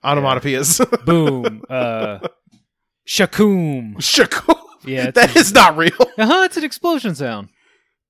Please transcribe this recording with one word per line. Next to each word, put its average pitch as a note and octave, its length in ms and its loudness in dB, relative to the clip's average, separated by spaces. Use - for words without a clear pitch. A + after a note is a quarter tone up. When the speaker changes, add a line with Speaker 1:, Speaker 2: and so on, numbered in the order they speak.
Speaker 1:
Yeah. C#3+ 120 -2
Speaker 2:
onomatopoeias. C#3 880 -2
<laughs> - 0 -
Speaker 1:
Boom. C3 640 -2
Uh, A2+ 500 -6
shakoom. E3 880 0
Speaker 2:
Shakoom? - 640 0
Speaker 1:
Yeah, C3 240 -4
it's C3+ 60 -6
Speaker 2:
That A#3+ 200 4
Speaker 1:
a E4 40 4
Speaker 2:
is G3+ 140 4
not F3 240 6
real. E3 220 2
Speaker 1:
Uh-huh, B3 460 2
it's F4+ 120 -4
an D#4 80 -4
explosion C#4 500 -4
sound. A#2 340 -8